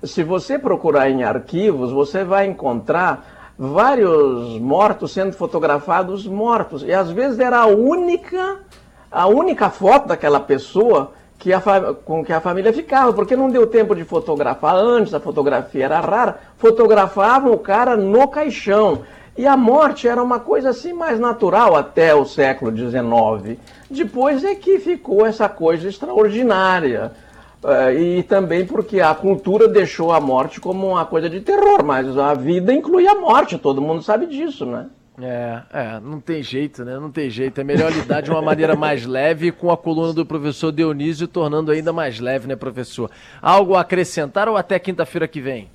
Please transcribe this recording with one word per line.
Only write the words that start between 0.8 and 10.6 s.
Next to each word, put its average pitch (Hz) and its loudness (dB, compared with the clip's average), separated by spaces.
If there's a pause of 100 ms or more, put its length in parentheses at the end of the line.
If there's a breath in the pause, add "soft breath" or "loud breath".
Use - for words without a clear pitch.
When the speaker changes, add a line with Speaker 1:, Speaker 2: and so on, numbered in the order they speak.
Speaker 1:
em 131 0
arquivos, 127 -2
você 143 -2
vai 196 0
encontrar 156 -4
vários 143 0
mortos 165 0
sendo 190 -4
fotografados 175 -2
mortos. 202 -4
E 151 -4
às 185 0
vezes 233 -2
era 247 2
a 233 6
única, 349 0 (540 soft breath)
a 175 0
única 254 2
foto 208 4
daquela 151 2
pessoa 139 0 (260 soft breath)